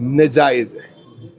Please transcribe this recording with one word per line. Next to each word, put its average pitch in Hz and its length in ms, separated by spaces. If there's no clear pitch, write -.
ਨਜਾਇਜ਼ 135 760
ਹੈ। - 60